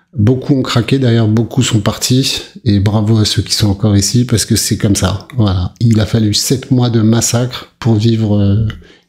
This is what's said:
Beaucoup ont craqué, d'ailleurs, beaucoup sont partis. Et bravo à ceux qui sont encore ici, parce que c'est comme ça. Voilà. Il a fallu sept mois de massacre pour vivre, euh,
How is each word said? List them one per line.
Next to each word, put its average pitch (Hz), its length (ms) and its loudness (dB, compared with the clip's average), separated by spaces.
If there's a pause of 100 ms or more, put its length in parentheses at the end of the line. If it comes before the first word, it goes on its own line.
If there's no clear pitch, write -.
(180)
Beaucoup 127 360 2
ont 131 80 2
craqué, 123 360 0
d'ailleurs, 117 300 2
beaucoup 113 340 0
sont 110 200 0
partis. 127 600 -2 (220)
Et 101 160 2
bravo 107 380 2
à 107 80 2
ceux - 160 -2
qui - 120 -6
sont 107 140 0
encore 101 300 0
ici, 123 260 0
parce 113 220 -2
que 113 100 0
c'est - 220 -2
comme 101 180 0
ça. 95 400 -4
Voilà. 95 460 0
Il 113 180 2
a 101 60 0
fallu 107 280 0
sept - 380 -2
mois 123 180 2
de 113 120 0
massacre 117 800 0
pour 117 160 2
vivre, 110 420 0
euh, 101 280 2 (440)